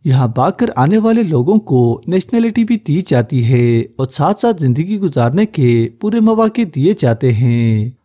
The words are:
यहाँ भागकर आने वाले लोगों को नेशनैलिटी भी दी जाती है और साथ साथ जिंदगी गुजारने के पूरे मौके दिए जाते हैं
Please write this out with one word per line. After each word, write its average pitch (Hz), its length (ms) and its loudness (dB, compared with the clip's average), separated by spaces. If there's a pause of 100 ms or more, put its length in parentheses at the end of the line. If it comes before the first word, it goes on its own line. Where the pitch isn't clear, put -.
यहाँ 131 240 2
भागकर 143 500 -2
आने 160 200 2
वाले 226 260 2
लोगों 160 360 0
को 135 200 0 (280)
नेशनैलिटी 226 560 0
भी 226 140 0
दी 165 240 -2
जाती 127 400 0
है 120 560 0
और 131 100 -2
साथ 160 280 -2
साथ 233 180 0
जिंदगी 160 440 -2
गुजारने 147 500 0
के 120 360 0 (160)
पूरे 214 200 -2
मौके 220 460 2
दिए 156 280 0
जाते 123 380 0
हैं 117 720 0